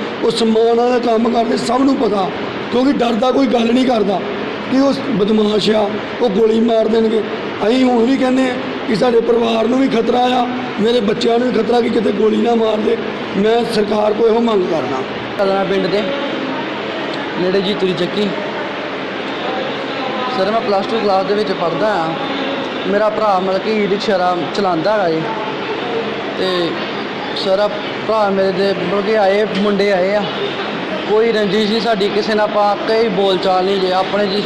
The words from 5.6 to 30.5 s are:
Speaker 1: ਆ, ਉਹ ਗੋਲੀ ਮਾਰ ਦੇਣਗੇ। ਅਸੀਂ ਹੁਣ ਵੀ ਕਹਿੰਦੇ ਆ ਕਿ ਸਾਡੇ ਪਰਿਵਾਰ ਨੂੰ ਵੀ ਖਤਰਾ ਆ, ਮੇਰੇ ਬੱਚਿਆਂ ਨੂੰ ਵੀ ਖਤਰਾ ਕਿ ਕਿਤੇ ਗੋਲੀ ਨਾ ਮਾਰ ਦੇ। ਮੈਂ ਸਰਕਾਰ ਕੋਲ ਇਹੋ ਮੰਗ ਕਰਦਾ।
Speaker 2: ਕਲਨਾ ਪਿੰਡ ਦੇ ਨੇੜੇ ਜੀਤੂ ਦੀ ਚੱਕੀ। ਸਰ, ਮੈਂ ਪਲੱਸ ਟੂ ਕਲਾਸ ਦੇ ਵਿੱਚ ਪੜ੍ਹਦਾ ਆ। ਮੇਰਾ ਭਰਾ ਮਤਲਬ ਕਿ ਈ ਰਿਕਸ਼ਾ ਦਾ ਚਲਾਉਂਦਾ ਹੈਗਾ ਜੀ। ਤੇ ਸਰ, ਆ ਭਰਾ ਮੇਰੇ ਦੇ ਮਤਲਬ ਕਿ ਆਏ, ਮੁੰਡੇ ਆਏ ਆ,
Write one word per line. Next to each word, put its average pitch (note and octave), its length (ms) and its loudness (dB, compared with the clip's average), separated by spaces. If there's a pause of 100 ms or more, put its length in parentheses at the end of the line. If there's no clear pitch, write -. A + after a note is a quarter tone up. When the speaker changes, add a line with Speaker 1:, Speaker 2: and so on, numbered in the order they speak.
Speaker 1:
ਆ, G#3+ 180 2 (320)
ਉਹ A#3 80 2
ਗੋਲੀ A3 300 4
ਮਾਰ A3+ 280 2
ਦੇਣਗੇ। A3 360 2 (440)
ਅਸੀਂ B3+ 160 4
ਹੁਣ B3 220 4
ਵੀ C4 120 2
ਕਹਿੰਦੇ C4 320 2
ਆ B3 40 -2 (340)
ਕਿ A3 80 0
ਸਾਡੇ A#3 260 4
ਪਰਿਵਾਰ A3+ 460 2
ਨੂੰ B3+ 120 2
ਵੀ C4+ 80 4
ਖਤਰਾ A#3+ 320 2
ਆ, B3 280 2 (320)
ਮੇਰੇ A#3 200 2
ਬੱਚਿਆਂ A3+ 400 2
ਨੂੰ B3 120 0
ਵੀ G#3+ 120 2
ਖਤਰਾ A#3+ 180 2
ਕਿ A#3 80 0
ਕਿਤੇ A3+ 220 2
ਗੋਲੀ G#3+ 260 2
ਨਾ A#3 180 2
ਮਾਰ A3 220 0
ਦੇ। G#3+ 200 0 (400)
ਮੈਂ A3 360 2
ਸਰਕਾਰ G#3 400 2
ਕੋਲ A3+ 160 2
ਇਹੋ A3+ 100 4
ਮੰਗ A3 240 2
ਕਰਦਾ। D3+ 340 -2 (400)
Speaker 2:
ਕਲਨਾ G3 260 2
ਪਿੰਡ F#3 240 0
ਦੇ G3 160 0 (1400)
ਨੇੜੇ F#3 220 0
ਜੀਤੂ G3 260 -2
ਦੀ F#3 60 0
ਚੱਕੀ। F#3 360 -2 (2000)
ਸਰ, G3 140 0
ਮੈਂ A3 100 0
ਪਲੱਸ G3+ 240 -2
ਟੂ A3+ 140 -2
ਕਲਾਸ G3 260 0
ਦੇ F#3+ 80 -2
ਵਿੱਚ G#3 180 0
ਪੜ੍ਹਦਾ E3+ 360 -2
ਆ। F3 200 -2 (800)
ਮੇਰਾ G#3 220 2
ਭਰਾ G#3 300 0
ਮਤਲਬ F#3+ 220 -2
ਕਿ G#3 100 -4
ਈ G#3 160 0
ਰਿਕਸ਼ਾ G3 300 0
ਦਾ F3+ 200 2 (180)
ਚਲਾਉਂਦਾ F#3 380 0
ਹੈਗਾ G3 160 2
ਜੀ। D#3+ 120 0 (1200)
ਤੇ F3+ 300 0 (680)
ਸਰ, F#3+ 220 0
ਆ G#3 80 2 (400)
ਭਰਾ G#3+ 220 2
ਮੇਰੇ G3 220 2
ਦੇ G3 220 0
ਮਤਲਬ F3+ 320 -2
ਕਿ A3 120 2
ਆਏ, G3+ 300 2 (100)
ਮੁੰਡੇ G3+ 340 2
ਆਏ F#3+ 240 2
ਆ, G3+ 80 0 (840)